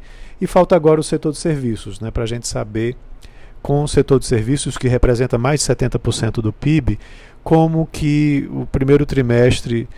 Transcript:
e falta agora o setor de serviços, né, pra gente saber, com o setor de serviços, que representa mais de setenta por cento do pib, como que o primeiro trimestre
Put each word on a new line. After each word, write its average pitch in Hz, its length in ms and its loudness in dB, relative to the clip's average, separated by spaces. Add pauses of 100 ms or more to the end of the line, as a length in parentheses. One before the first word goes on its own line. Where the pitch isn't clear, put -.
(420)
e 185 60 -2
falta 180 280 4
agora 156 240 4
o 151 40 -2
setor 156 300 -2
de - 40 -10
serviços, 127 640 -4
né, 110 100 -8
pra 117 160 -4
gente 117 220 -8
saber, 113 480 -4 (680)
com 143 220 0
o 147 40 -4
setor 135 320 4
de - 60 -4
serviços, 127 500 -2
que - 120 -2
representa 123 500 2
mais 135 220 0
de - 80 -2
setenta 127 320 0
por 117 140 -2
cento 110 280 -2
do 107 100 0
pib, 135 460 0 (460)
como 160 480 2
que 147 600 0
o 131 140 -6
primeiro 139 400 2
trimestre 120 840 2 (100)